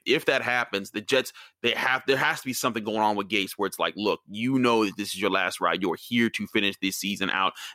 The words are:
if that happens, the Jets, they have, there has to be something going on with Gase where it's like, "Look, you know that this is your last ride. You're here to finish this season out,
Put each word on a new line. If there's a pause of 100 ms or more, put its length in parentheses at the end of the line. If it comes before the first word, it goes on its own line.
if
that
happens,
the
Jets, (300)
they
have,
there
has
to
be
something
going
on
with
Gase
where
it's
like,
"Look,
you
know
that
this
is
your
last
ride.
You're
here
to
finish
this
season
out, (200)